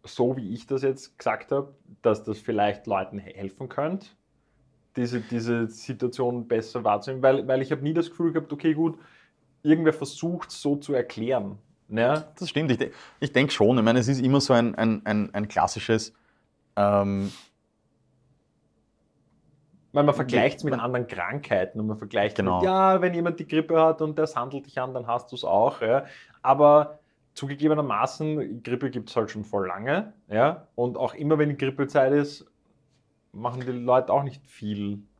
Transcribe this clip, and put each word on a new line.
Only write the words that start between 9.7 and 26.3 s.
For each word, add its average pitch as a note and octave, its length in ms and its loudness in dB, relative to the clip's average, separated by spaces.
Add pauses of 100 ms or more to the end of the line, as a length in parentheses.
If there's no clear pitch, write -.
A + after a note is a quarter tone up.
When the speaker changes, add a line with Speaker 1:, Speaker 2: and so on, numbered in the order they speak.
Speaker 1:
versucht E3+ 560 -6
so C#3+ 280 -2
zu C#3+ 160 -8
erklären. A#2 640 -2 (320)
Ne? B2 360 0 (140)
Speaker 2:
Das F3+ 100 -8
stimmt, C#3+ 220 0
ich A#2 60 2
de-, - 140 -4 (280)
ich C#3+ 140 -4
denk C3+ 180 4
schon. A#2 260 4
Ich A2 60 2
meine, A#2 160 4
es A2+ 80 0
ist C3+ 140 0
immer C3+ 200 4
so C3+ 120 2
ein, A#2 220 4
ein, A2 300 0
ein, G#2+ 280 0
ein G#2 160 -4
klassisches, G#2+ 640 0 (640)
ähm, G2+ 540 2 (2500)
Speaker 1:
Weil C#3+ 120 4
man D3 100 6
Speaker 2:
Ge-, - 40 -2
Speaker 1:
vergleicht's B2 460 0
mit D3 80 -2
Speaker 2:
man B2+ 80 -2
Speaker 1:
anderen B2 280 -2
Krankheiten G2+ 720 -4
und G#2+ 80 -4
man G#2+ 100 -6
vergleicht G#2 400 -2
Speaker 2:
Genau. F#2 200 0
Speaker 1:
mit, F2+ 80 2
ja, F#3+ 360 4
wenn F3 120 0
jemand E3+ 260 -2
die D#3+ 80 -10
Grippe D#3+ 320 2
hat D#3+ 220 4
und D#3 160 -2
der D#3 100 2
sandelt C3+ 380 -6
dich - 160 -8
an, B2+ 120 -6
dann A#2+ 120 -8
hast A#2+ 260 -4
du's B2+ 120 -10
auch. G#2+ 380 2
Ja. B2+ 240 2 (360)